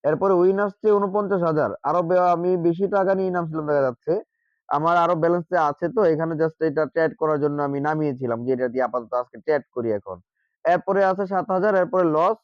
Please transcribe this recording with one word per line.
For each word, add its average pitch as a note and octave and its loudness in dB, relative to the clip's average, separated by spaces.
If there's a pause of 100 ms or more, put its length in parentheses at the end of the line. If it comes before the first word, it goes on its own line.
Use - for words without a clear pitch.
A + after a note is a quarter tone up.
এরপরে D#3 2
উইন F#3 4
আসছে G#3 0
ঊনপঞ্চাশ G3+ 0
হাজার। D3+ 0 (120)
আরো E3 0
বে-, F3+ 2
আমি F3 0
বেশি E3+ 0
টাকা F#3+ 2
নিয়ে F#3+ -2
নামছিলাম D#3+ -4
দেখা D3 2
যাচ্ছে, D3 -2 (460)
আমার D#3+ 0
আরো E3+ 2
ব্যালেন্সে E3+ 0
আছে, D3+ 0
তো D3+ -2
এখানে E3 0
just D#3 -2
এটা D#3 0
ট্রেড D#3+ -2
করার D#3 0
জন্য D3 -2
আমি C#3 -2
নামিয়েছিলাম C3+ -2
যে B2+ 0
এটা B2+ -2
দিয়ে B2+ -2
আপাতত A#2+ -6
আজকে B2 -6
ট্রেড C#3+ -2 (120)
করি A#2 -2
এখন। G2 -8 (440)
এরপরে F#3 0
আছে F#3+ 0
সাত F#3 -4
হাজার, F#3+ 2
এরপরে F#3 2
লস E3 2